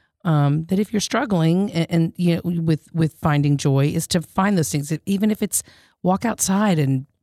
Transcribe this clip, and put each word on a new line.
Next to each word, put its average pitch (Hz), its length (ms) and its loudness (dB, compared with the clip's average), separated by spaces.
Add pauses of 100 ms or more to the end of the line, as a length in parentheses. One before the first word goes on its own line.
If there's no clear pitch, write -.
(260)
um, 151 400 2
that 185 140 -2
if 208 120 -2
you're 214 80 -2
struggling 190 720 0
and, 165 180 -2
and, 165 280 0
you 175 180 0
know, - 80 -4
with, 165 500 -2
with 160 220 0
finding 147 400 2
joy 139 320 2
is 160 200 -4
to 175 140 0
find 190 360 0
those 160 120 0
things, 147 220 -4 (140)
even 196 260 0
if 214 100 -6
it's - 220 -4 (400)
walk 117 220 0
outside 190 520 0
and 135 280 0 (180)